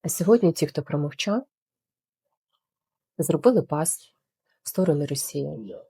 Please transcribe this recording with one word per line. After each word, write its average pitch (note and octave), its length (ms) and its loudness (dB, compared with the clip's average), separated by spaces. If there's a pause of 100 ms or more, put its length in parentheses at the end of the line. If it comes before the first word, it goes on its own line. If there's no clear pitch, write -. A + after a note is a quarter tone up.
А D#3+ 80 -6
сьогодні F#3 440 4
ті, D3 140 0
хто D3 160 -6
промовчав, D3 600 -4 (1700)
зробили D#3+ 440 2
пас - 520 -4 (500)
в - 60 -10
сторону D#3 360 2
Росії C#3+ 720 -6 (140)